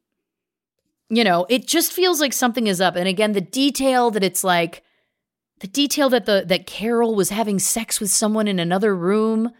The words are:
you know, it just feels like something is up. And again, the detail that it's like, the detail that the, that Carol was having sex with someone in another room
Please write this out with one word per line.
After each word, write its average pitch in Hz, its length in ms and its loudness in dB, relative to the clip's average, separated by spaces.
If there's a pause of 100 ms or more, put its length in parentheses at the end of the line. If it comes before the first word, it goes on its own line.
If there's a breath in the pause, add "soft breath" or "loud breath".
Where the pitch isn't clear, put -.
(1080)
you 226 160 2
know, 180 240 2
it 240 180 0
just 330 240 0
feels 359 300 0
like 269 100 2
something 233 360 0
is 185 120 0
up. 180 160 2
And 180 120 -2
again, 208 260 0
the 202 80 0
detail 254 720 0
that 202 120 0
it's 185 200 -2
like, 170 400 0 (760)
the 196 80 -14
detail 285 420 0
that 240 160 0
the, 196 220 2
that 175 180 -2
Carol 226 500 -2
was 190 140 0
having 208 300 -2
sex - 400 -4
with 202 100 -4
someone 214 380 0
in 190 120 0
another 190 360 0
room 220 640 0